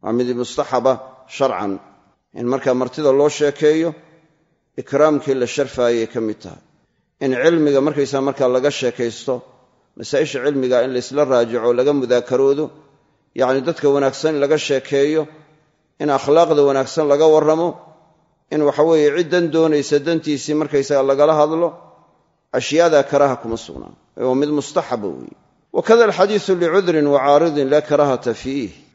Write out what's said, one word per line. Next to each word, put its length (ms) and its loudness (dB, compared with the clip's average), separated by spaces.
Waa 100 -6
mid 240 -2
mustaxaba 560 -2
sharcan, 500 -4
in 120 -8
markaa 280 -2
martida 380 -2
loo 160 4
sheekeeyo, 680 0
ikraamkii 580 0
la 120 -2
sharfaayay 600 -2
ka 140 -8
mid 200 -6
tahay. 200 -18
In 120 0
cilmiga 480 2
markaysaa 400 -2
markaa 280 -2
laga 220 0
sheekaysto, 640 -4
masaa'isha 480 -4
cilmiga 400 0
in 80 -4
laysla 320 -2
raajico, 480 0
laga 200 2
mudaakaroodo, 720 0
yacni 260 0
dadka 260 -2
wanaagsan 460 0
in 60 -2
laga 180 0
sheekeeyo, 640 -2
in 80 -2
akhlaaqda 580 2
wanaagsan 420 -2
laga 200 4
warramo, 400 2
in 100 0
waxa 200 2
weeye 340 4
cid 140 -2
dan 200 0
doonaysa 500 2
dantiisii 540 -4
markaysaga 480 0
lagala 320 2
hadlo, 340 0
ashyaada 500 2
karaaha 320 2
kuma 200 -8
sugnaa. 380 -16
Ee 80 -6
waa 100 0
mid 140 0
mustaxaba 600 -4
weeye. 280 -12
"Wakada 300 4
alxadiisu 520 0
licudrin 500 2
wa 140 4
caaridin 500 2
laa 100 4
karaahata 540 0
fiih." 360 -8